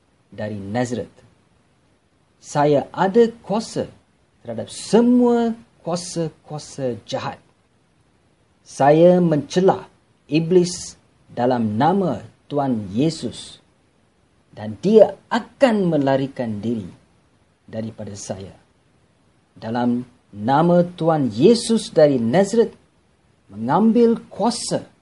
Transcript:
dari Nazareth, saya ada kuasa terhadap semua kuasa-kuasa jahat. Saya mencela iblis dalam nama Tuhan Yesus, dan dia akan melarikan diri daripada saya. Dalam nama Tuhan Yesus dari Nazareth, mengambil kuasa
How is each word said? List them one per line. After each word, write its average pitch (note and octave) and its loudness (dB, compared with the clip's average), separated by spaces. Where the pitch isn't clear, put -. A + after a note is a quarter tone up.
dari G#2+ -8
Nazareth, A2+ -6
saya D3 0
ada G3 2
kuasa F#3+ -6
terhadap A2 -12
semua A#3+ 2
kuasa-kuasa D3+ -8
jahat. - -10
Saya E3 4
mencela D#3+ 0
iblis E3+ -2
dalam A#2+ -2
nama D#3 0
Tuhan C3 -4
Yesus, B2 -6
dan G#2+ -12
dia G#3 6
akan G#3+ 0
melarikan C3+ -2
diri G#2 -6
daripada G#2+ -10
saya. F#2+ -14
Dalam A#2+ -2
nama D3+ 2
Tuhan D#3+ -2
Yesus G#3+ 2
dari D3 4
Nazareth, F3+ 0
mengambil G#3 2
kuasa F#3+ -4